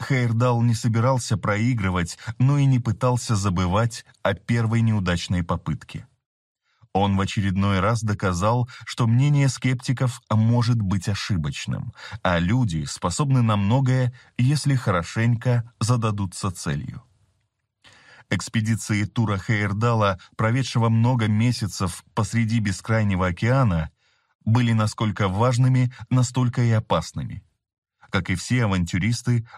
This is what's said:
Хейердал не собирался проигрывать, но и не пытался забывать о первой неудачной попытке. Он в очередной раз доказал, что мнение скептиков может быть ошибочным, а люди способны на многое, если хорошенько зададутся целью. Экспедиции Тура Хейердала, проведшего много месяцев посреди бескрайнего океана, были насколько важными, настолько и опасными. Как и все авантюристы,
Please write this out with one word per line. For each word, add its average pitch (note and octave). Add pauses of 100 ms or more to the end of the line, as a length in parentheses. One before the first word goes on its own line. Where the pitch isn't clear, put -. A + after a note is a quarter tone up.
Хейердал A#2+
не A#2+
собирался A#2+
проигрывать, G2+ (220)
но C#3
и C#3
не C3
пытался B2
забывать G2 (180)
о G2+
первой A#2
неудачной F#2
попытке. - (840)
Он G2
в F#2+
очередной G2
раз G#2
доказал, G#2 (180)
что -
мнение C#3
скептиков B2+
может A2+
быть F#2+
ошибочным, - (280)
а F2
люди F2+
способны B2
на A2
многое, B2 (260)
если C#3
хорошенько A#2
зададутся G#2+
целью. D2 (1300)
Экспедиции G#2+
Тура G#2
Хейердала, G#2 (160)
проведшего A2+
много A2+
месяцев G#2+ (100)
посреди A2+
бескрайнего G2+
океана, F#2 (540)
были A#2
насколько G#2+
важными, B2+ (160)
настолько B2+
и A#2
опасными. E2 (680)
Как F#2+
и G2
все A#2+
авантюристы, G#2 (120)